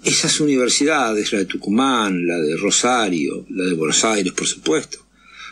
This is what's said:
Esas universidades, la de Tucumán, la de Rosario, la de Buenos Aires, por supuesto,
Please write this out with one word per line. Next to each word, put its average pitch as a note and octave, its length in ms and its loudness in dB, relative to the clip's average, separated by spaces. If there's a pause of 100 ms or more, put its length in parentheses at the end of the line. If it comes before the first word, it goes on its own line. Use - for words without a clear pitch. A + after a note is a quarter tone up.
Esas - 360 0
universidades, C3 920 2
la G#2 60 0
de F#2 60 -2
Tucumán, G#2 800 0
la F2 140 0
de D#2 180 0
Rosario, F#2+ 920 0
la F2+ 160 -4
de F#2 80 0
Buenos D#2+ 320 0
Aires, G#2 260 0
por - 160 -4
supuesto, - 580 -4 (460)